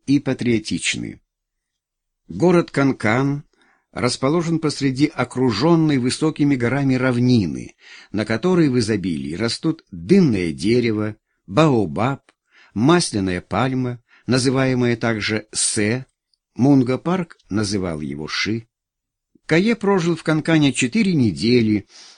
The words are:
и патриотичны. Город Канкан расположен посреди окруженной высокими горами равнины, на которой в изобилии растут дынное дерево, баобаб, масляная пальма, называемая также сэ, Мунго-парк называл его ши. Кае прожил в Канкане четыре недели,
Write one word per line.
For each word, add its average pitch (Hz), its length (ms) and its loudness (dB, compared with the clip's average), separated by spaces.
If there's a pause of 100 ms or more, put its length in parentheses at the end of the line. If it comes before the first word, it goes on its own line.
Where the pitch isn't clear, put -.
и 139 120 2
патриотичны. 110 1040 -4 (1080)
Город 165 420 2
Канкан 135 760 0 (480)
расположен 156 640 -2
посреди 139 480 0
окруженной 139 920 0
высокими 143 580 0
горами 131 380 0
равнины, 120 800 0 (340)
на 101 140 -4
которой 165 440 0
в 123 100 0
изобилии 87 560 -2
растут 113 560 -4
дынное 98 640 2
дерево, 107 640 -2 (300)
баобаб, 113 760 0 (520)
масляная 101 640 0
пальма, 123 640 -4 (240)
называемая 127 680 0
также 110 560 -4
сэ, 110 540 -2 (480)
Мунго-парк 135 840 2 (100)
называл 92 520 -2
его 73 260 -8
ши. 113 420 -6 (800)
Кае 202 300 2
прожил 175 400 0
в - 80 -12
Канкане 156 480 2
четыре 185 420 0
недели, 107 720 2 (320)